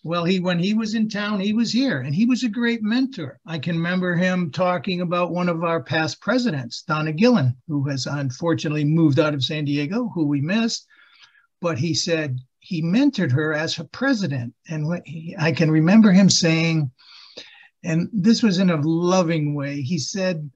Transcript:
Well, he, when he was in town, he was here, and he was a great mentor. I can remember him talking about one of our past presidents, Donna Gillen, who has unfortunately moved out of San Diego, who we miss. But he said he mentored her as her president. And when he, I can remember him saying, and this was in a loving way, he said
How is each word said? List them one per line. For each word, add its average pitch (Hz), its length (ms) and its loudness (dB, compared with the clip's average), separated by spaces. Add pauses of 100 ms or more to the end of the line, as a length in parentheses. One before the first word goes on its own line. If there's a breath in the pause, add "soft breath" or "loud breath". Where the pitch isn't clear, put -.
Well, 170 220 -2
he, 185 140 2
when 175 180 -2
he 190 160 0
was 220 220 -2
in 220 120 0
town, 208 320 -4
he 208 140 -2
was 214 180 0
here, 220 280 0
and 143 160 -4
he 220 100 2
was 247 180 0
a 247 60 -2
great 233 320 -2
mentor. 220 640 -4
I 165 140 -8
can 170 160 -4
remember 180 400 -2
him 180 340 0
talking 180 520 -2
about 175 320 -2
one 175 160 0
of 165 140 -2
our 165 200 -2
past 160 360 -4
presidents, 196 640 -2
Donna 156 320 -4
Gillen, 175 420 4 (120)
who 143 220 -2
has 135 180 -6
unfortunately 147 760 -2
moved 151 360 4
out 151 160 2
of 131 80 -4
San 151 220 -4
Diego, 147 500 -2
who 160 100 -2
we 143 160 0
miss. 226 420 -2 (800 soft breath)
But 165 160 -2
he 160 160 -2
said 151 460 -2 (180)
he 160 240 -6
mentored 190 520 2
her 156 200 0
as 156 220 -2
her 165 80 -10
president. 170 720 -2 (120)
And 156 200 -4
when 175 180 -4
he, 160 320 -12
I 160 140 2
can 156 180 2
remember 180 420 6
him 185 200 8
saying, 160 580 2 (960 loud breath)
and 165 280 -2
this 220 300 2
was 196 160 4
in 185 140 4
a 156 100 0
loving 165 720 0
way, 143 280 -6
he 147 180 -4
said 175 560 -6